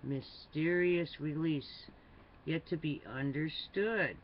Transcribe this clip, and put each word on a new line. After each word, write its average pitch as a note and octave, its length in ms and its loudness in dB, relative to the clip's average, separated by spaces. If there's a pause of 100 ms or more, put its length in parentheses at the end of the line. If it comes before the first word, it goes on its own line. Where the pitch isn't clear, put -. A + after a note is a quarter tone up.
Mysterious E3+ 1120 2
release. D3+ 680 -2 (580)
Yet D#3+ 220 -2
to F3 100 0
be D#3 280 -2
understood. D3 1200 0